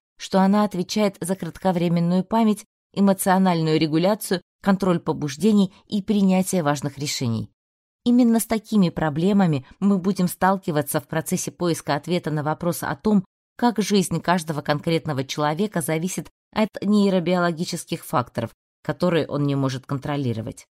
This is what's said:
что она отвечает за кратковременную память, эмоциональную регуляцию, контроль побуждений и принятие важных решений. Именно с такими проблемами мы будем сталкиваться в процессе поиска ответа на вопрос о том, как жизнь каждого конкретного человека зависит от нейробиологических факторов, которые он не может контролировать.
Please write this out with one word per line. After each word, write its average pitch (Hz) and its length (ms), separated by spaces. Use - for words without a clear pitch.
что - 240
она 202 240
отвечает 202 560
за 185 160
кратковременную 175 880
память, 220 400
эмоциональную 185 840
регуляцию, 170 640
контроль 190 380
побуждений 165 760
и 202 140
принятие 190 600
важных 143 360
решений. 113 520
Именно 240 340
с - 60
такими 208 440
проблемами 160 760
мы 202 180
будем 180 320
сталкиваться 160 720
в - 60
процессе 160 440
поиска 160 440
ответа 165 360
на 151 120
вопрос 156 380
о - 140
том, 214 300
как 240 220
жизнь 180 420
каждого 160 400
конкретного 151 640
человека 156 560
зависит 160 480
от 214 160
нейробиологических 180 1200
факторов, 120 460
которые 165 440
он 143 160
не 143 120
может 131 300
контролировать. 127 880